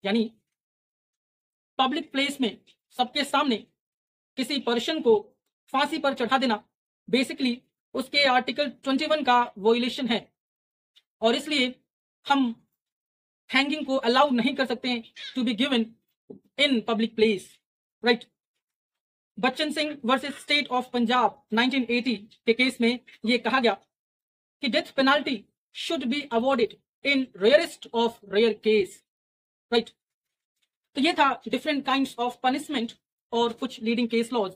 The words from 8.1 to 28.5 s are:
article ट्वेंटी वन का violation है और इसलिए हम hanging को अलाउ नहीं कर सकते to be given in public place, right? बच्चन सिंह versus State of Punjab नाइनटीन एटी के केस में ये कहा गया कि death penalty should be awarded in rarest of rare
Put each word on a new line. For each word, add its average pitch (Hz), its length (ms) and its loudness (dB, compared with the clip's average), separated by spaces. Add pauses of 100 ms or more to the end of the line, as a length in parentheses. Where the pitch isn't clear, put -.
article 254 460 0 (120)
ट्वेंटी 269 240 -2
वन 302 180 0
का 247 160 4 (180)
violation 240 500 0
है 220 180 -2 (960)
और 226 120 4
इसलिए 277 400 -2 (520)
हम 262 280 2 (960)
hanging 285 360 0
को 262 100 0 (120)
अलाउ 269 220 4
नहीं 254 260 0
कर 262 100 0
सकते 240 360 -4 (320)
to 254 120 -2
be 247 120 -2
given 247 260 2 (800)
in 269 240 2
public 226 280 -2
place, 214 280 2 (600)
right? 240 200 0 (1120)
बच्चन 262 340 -2
सिंह 294 200 -4 (140)
versus 269 380 -2
State 294 340 0
of 247 160 -6
Punjab 240 420 2 (160)
नाइनटीन 254 380 2
एटी 240 240 0 (320)
के 226 80 4
केस 247 260 0
में 240 180 2 (280)
ये 240 120 2
कहा 233 220 0
गया 226 140 2 (880)
कि 277 140 -2
death - 220 -4
penalty 269 380 2 (380)
should 294 400 -4
be 294 80 -4 (160)
awarded 247 380 0 (280)
in 269 220 0 (200)
rarest 311 480 2
of 233 260 0 (140)
rare 220 200 4 (120)